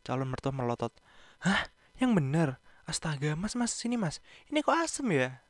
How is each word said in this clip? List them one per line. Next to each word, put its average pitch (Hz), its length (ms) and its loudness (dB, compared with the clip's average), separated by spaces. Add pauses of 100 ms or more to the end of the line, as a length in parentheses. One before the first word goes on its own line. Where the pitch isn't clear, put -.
Calon 131 280 -2
mertua 135 260 -4
melotot. 120 380 -2 (520)
"Hah? - 240 2 (300)
Yang 254 180 4
bener? 147 320 2 (400)
Astaga, 151 480 -2
mas, 202 160 -4
mas, 240 220 -2
sini 233 260 -2
mas. 160 160 -2 (320)
Ini 294 160 0
kok 262 80 4
asem 294 400 0
ya?" 131 360 0